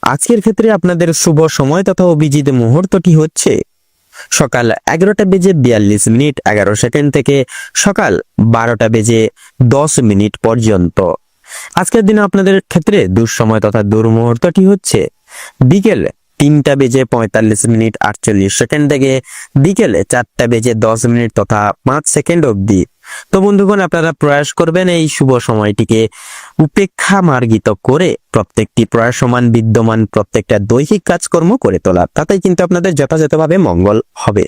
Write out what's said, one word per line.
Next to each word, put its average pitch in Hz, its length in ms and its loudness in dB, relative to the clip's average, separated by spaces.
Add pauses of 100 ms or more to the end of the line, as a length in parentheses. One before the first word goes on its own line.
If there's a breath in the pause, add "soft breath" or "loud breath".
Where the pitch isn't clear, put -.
আজকের 170 400 0
ক্ষেত্রে 220 240 0 (100)
আপনাদের 175 320 0 (120)
শুভ 160 160 2 (200)
সময় 151 320 0
তথা 185 240 0
অভিজিৎ 147 340 0 (140)
মুহূর্তটি 170 500 0 (100)
হচ্ছে 160 320 -4 (880 loud breath)
সকাল 127 260 0 (280)
এগারোটা 196 380 0
বেজে 190 200 2 (120)
বিয়াল্লিশ 104 400 2 (100)
মিনিট 139 220 0 (160)
এগারো 104 220 0 (100)
সেকেন্ড 143 320 0
থেকে 143 200 0 (480 loud breath)
সকাল 190 300 0 (420)
বারোটা 117 400 0
বেজে 113 260 0 (540 soft breath)
দশ 147 160 0 (180)
মিনিট 101 240 0 (120)
পর্যন্ত। 110 520 0 (840 loud breath)
আজকের 214 280 0
দিনে 214 200 2
আপনাদের 196 280 2 (160)
ক্ষেত্রে 180 280 0 (180)
দুঃসময় 110 480 0
তথা 107 160 0 (120)
দুর্মুহূর্তটি 113 800 2
হচ্ছে 190 280 0 (720 loud breath)
বিকেল 190 300 0 (380)
তিনটা 143 420 2
বেজে 131 200 2 (120)
পঁয়তাল্লিশ 113 480 -2 (100)
মিনিট 113 220 0 (160)
আটচল্লিশ 98 500 -2
সেকেন্ড 147 320 -2
থেকে 135 200 0 (520 loud breath)
বিকেল 185 280 2 (200)
চারটা 123 400 -2
বেজে 120 220 0 (120)
দশ 113 140 0 (120)
মিনিট 117 280 0
তথা 104 220 -2 (260)
পাঁচ 143 160 -2 (120)
সেকেন্ড 170 260 0 (100)
অবধি। 98 300 0 (500 loud breath)
তো 196 140 0
বন্ধুগণ, 202 420 2
আপনারা 165 240 -2 (100)
প্রয়াস 147 280 0 (100)
করবেন 170 280 2 (100)
এই 160 80 0 (100)
শুভ 135 140 0 (180)
সময়টিকে 107 540 0 (640 loud breath)
উপেক্ষা - 520 -2 (120)
মার্গিত 120 380 0 (200)
করে 156 220 0 (240)
প্রত্যেকটি 110 500 -2 (100)
প্রয়াসমান 123 500 0 (120)
বিদ্যমান 113 440 0 (140)
প্রত্যেকটা 107 440 -2 (140)
দৈহিক 151 380 0
কাজকর্ম 175 420 0 (120)
করে - 220 0
তোলা, 180 180 2 (120)
তাতেই 190 280 -2
কিন্তু 180 240 -2
আপনাদের 180 320 0
যথাযথভাবে 156 560 0 (120)
মঙ্গল 95 300 2 (260)
হবে। 101 240 0